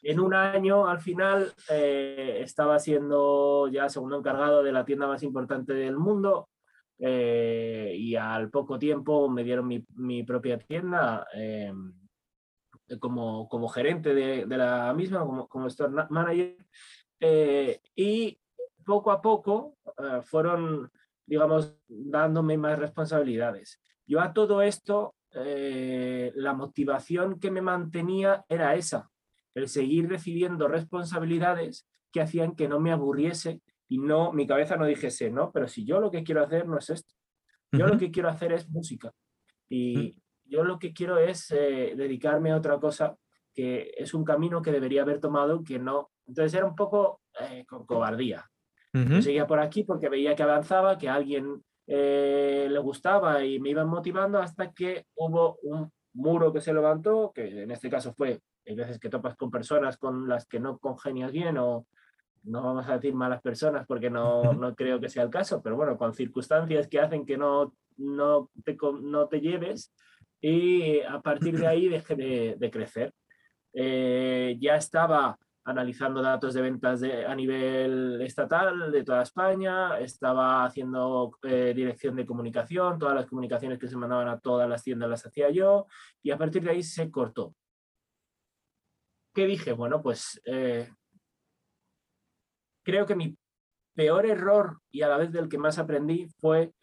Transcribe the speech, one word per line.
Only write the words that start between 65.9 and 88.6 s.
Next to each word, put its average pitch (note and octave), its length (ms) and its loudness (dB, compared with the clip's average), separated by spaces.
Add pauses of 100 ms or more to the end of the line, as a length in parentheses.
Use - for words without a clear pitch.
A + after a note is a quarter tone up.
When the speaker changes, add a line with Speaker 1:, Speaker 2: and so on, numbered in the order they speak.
Speaker 1:
con A#2 160 -2
circunstancias D3+ 760 0
que E3 120 0
hacen D3+ 260 0
que C3+ 100 -2
no, C#3+ 380 2 (220)
no C#3+ 540 0 (140)
te D3+ 120 -4
con-, C#3+ 340 -4
no D3 180 2
te D3+ 120 -2
lleves F3 520 -6 (480)
y E3 600 4
a C#3 200 -6
partir D#3 380 0
de E3 80 2
ahí E3+ 220 4
dejé D#3+ 280 -2
de, B2+ 420 -2
de A2 120 -2
crecer. - 420 -6 (600)
Eh, B2+ 880 0
ya D3 160 4
estaba D#3 600 2 (260)
analizando B2+ 580 -4
datos C3 320 0
de C3 80 0
ventas B2+ 380 0
de, B2+ 260 -2
a C3+ 80 -4
nivel C3 880 -2
estatal E3 680 0
de C#3+ 140 2
toda B2 180 2
España, F#3 800 0
estaba B2+ 640 2
haciendo, B2+ 680 -2 (100)
eh, B2 340 2
dirección B2+ 400 -4
de B2 100 -4
comunicación, D#3+ 720 -2
todas C#3+ 160 0
las B2+ 120 -2
comunicaciones B2+ 520 -6
que B2+ 100 -10
se B2+ 80 -10
mandaban B2 320 -2
a A#2 120 -6
todas B2 280 0
las A#2+ 140 -4
tiendas A#2 280 -4
las A#2+ 160 -6
hacía C#3+ 240 2
yo G3 360 4 (360)
y C#3+ 80 -2
a C#3+ 80 -2
partir D#3+ 260 0
de E3+ 60 0
ahí F3 120 4
se E3 280 -4
cortó. - 440 -4 (1800)